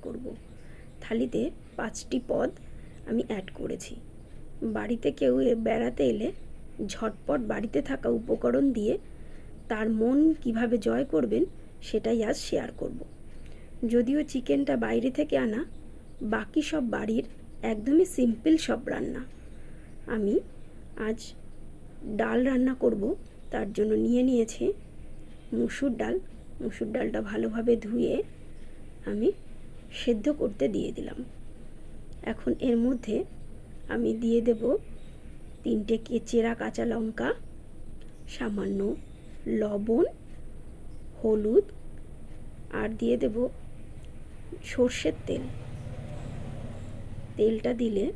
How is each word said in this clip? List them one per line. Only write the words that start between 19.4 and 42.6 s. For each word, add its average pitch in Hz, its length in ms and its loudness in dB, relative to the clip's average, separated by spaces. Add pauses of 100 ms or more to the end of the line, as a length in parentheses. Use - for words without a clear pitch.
আমি 214 280 2 (640)
আজ 220 240 -2 (960)
ডাল 226 300 4
রান্না 262 280 4
করব, 220 280 2 (480)
তার 220 220 -2
জন্য 214 220 2
নিয়ে 226 280 6
নিয়েছি 247 420 4 (880)
মুসুর 233 440 0
ডাল। 214 180 0 (460)
মুসুর 220 320 -2
ডালটা 226 280 0
ভালোভাবে 226 560 2
ধুয়ে 233 380 2 (920)
আমি 208 220 2 (640)
সেদ্ধ 220 400 2
করতে 254 360 0
দিয়ে 196 240 0
দিলাম। - 260 -6 (1040)
এখন - 380 -2
এর 240 160 4
মধ্যে 233 400 2 (720)
আমি 226 260 2
দিয়ে 233 260 4
দেব 226 220 4 (1000)
তিনটে 220 340 2
কে-, 226 300 -2
চেরা 233 280 4
কাঁচা 226 300 -2
লঙ্কা, 233 440 0 (1000)
সামান্য 202 520 -2 (680)
লবণ, 220 580 4 (1120)
হলুদ, 220 460 6 (1080)